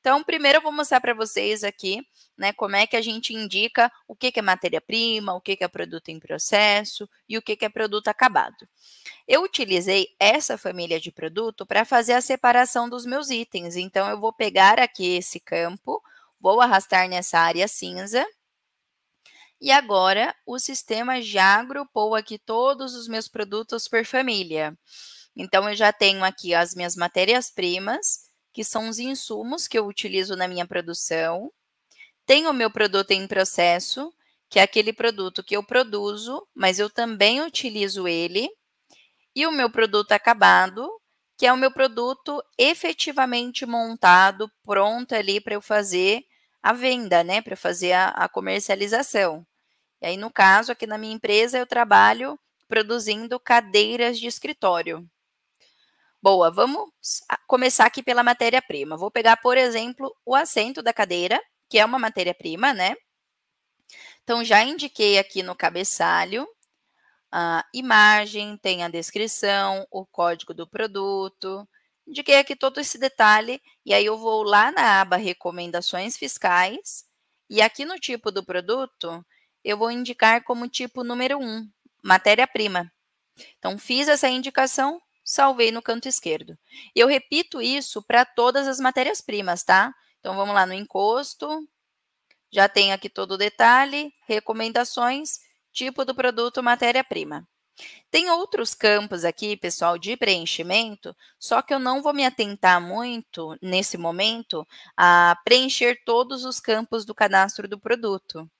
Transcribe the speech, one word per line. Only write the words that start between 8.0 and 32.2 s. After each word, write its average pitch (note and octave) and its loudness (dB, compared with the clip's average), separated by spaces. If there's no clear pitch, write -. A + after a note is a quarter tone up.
acabado. G#3 0
Eu C#4+ 4
utilizei F#3+ 0
essa A3+ 2
família F3 -6
de E3+ -12
produto F#3+ -10
pra G#3+ 0
fazer A#3+ 2
a B3 4
separação B3 2
dos A#3+ -12
meus C#4 -6
itens. F3+ -8
Então, F#3+ -2
eu G#3 -6
vou A3 -4
pegar G3 4
aqui F3+ -2
esse F3+ -6
campo, E3+ -8
vou G3+ 4
arrastar G3 4
nessa F3+ 0
área E3+ 2
cinza G3+ -4
E C#4 2
agora, G#3 4
o B3 -10
sistema B3+ -4
já G3+ 4
agrupou B3 -2
aqui G#3+ -4
todos B3+ -2
os A#3 -12
meus A3 -6
produtos A3 -8
por A3+ 0
família. F3+ -4
Então, F#3+ 0
eu G#3 -4
já G#3 4
tenho G3 2
aqui F#3 -2
as E3+ 2
minhas F3 -6
matérias-primas, F#3+ -2
que A3 -10
são A3 -2
os A3 -6
insumos B3 -4
que - -2
eu G#3 -2
utilizo F#3+ -6
na F#3 -4
minha F3 -6
produção. E3+ -4